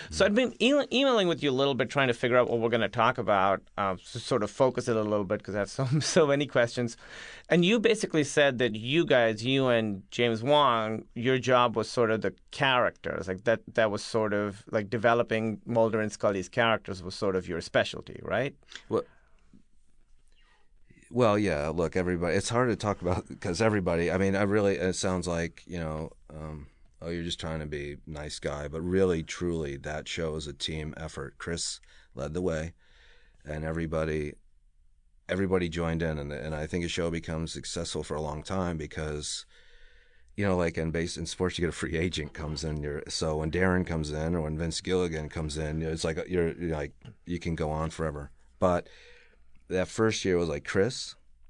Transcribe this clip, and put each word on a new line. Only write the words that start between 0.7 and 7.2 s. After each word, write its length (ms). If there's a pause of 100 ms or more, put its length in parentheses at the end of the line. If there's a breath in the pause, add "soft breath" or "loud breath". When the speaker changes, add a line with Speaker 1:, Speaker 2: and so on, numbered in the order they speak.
Speaker 1:
emailing 280
with 160
you 80
a 20
little 220
bit, 160
trying 160
to 80
figure 200
out 140
what 120
we're 80
gonna 200
talk 300
about, 420 (160)
uh, 180 (160)
to 80
sort 220
of 80
focus 380
it 80
a 80
little 200
bit 200
'cause 100
I 60
have 100
so, 160
<laughs> 140
so 260
many 220
questions. 500 (500 loud breath)